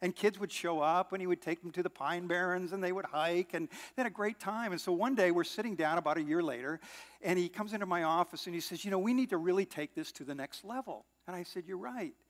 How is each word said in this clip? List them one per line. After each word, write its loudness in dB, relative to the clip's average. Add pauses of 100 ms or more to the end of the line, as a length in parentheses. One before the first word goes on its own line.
And 0
kids 2
would -4
show 0
up, 4
and -4
he -2
would 2
take -2
them -10
to -2
the 0
Pine -2
Barrens, 2
and -2
they 2
would -2
hike, 0
and -2 (260)
they 0
had 2
a 0
great -2
time. -2
And -4
so 0
one 2
day, 6
we're 6
sitting -2
down 4
about 2
a 0
year 2
later, -2 (420)
and 2
he 2
comes -6
into -2
my 2
office, 2
and -4
he -2
says, -6
"You -4
know, 2
we 4
need 2
to 2
really 4
take -6
this -6
to -12
the -8
next -10
level." -8 (220)
And -8
I -6
said, -10
"You're -6
right." -6 (140)